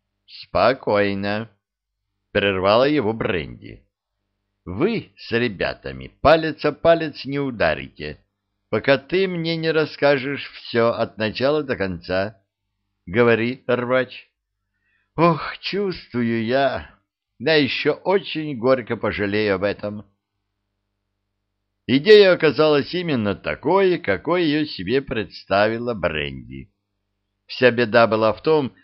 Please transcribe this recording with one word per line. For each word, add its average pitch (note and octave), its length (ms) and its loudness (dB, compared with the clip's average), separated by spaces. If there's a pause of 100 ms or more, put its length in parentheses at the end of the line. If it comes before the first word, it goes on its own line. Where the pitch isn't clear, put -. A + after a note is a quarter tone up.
(260)
«Спокойно», G2+ 1200 -2 (840)
прервала G2+ 560 4
его C3 240 0
Бренди. D2 720 -8 (800)
«Вы C#3+ 520 -4
с - 160 -20
ребятами C#2+ 800 -4 (100)
палец D#3 440 2
о D3+ 80 0
палец D#3+ 520 0
не C#3 140 -6
ударите, D2+ 800 -4 (520)
пока A#2+ 260 2
ты F#3 320 -2
мне E3 280 -4
не D#3+ 140 -2
расскажешь C#3+ 840 -2
все A#2 400 0
от G#2 260 -6
начала B2 440 0
до C3 140 -4
конца. F#2 680 -4 (640)
Говори, A#2 600 2
Рвач». B2 640 -2 (840)
Ох, D#3+ 420 0
чувствую A#2+ 840 -4
я, A#2+ 460 0 (480)
да D3+ 160 0
еще C#3+ 380 2
очень D#3 640 -4
горько A#2+ 380 0
пожалею G2+ 600 0
об F#2 80 -2
этом. G#2 420 -6 (1800)
Идея F#3+ 460 6
оказалась D3+ 600 2
именно C3+ 400 -2
такой, E3+ 640 0
какой D3+ 460 -2
ее D3+ 200 0
себе A#2+ 380 -4
представила A2 880 -2
Бренди. C#2+ 800 -6 (760)
Вся - 240 4
беда A#2 360 4
была A2 260 2
в - 100 -8
том, D3+ 300 0 (120)